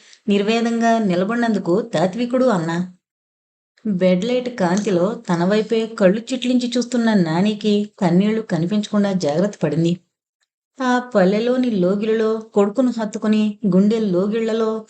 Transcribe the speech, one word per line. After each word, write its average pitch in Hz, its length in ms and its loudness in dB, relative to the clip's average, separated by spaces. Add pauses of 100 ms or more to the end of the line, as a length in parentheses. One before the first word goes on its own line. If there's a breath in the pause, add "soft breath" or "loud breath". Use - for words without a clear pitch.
(280 loud breath)
నిర్వేదంగా 226 720 0
నిలబడినందుకు 202 840 0
తాత్వికుడు 233 600 -2
అన్నా?" 170 340 0 (1080)
బెడ్ 185 400 2
లైట్ 247 240 -2 (100)
కాంతిలో 185 460 0 (100)
తన 170 300 -2
వైపే 214 420 0
కళ్ళు 214 340 2
చిట్లించి 247 480 -2
చూస్తున్న 240 460 0
నానికి 208 600 2 (240)
కన్నీళ్లు 208 440 2
కనిపించకుండా 202 720 -2
జాగ్రత్త 180 500 -2
పడింది. 165 300 0 (840)
ఆ 247 200 0
పల్లెలోని 240 720 0
లోగిలిలో 214 600 0 (240)
కొడుకును 208 360 2
హత్తుకుని 214 760 -2
గుండె 202 340 4
లోగిళ్లలో 220 880 -2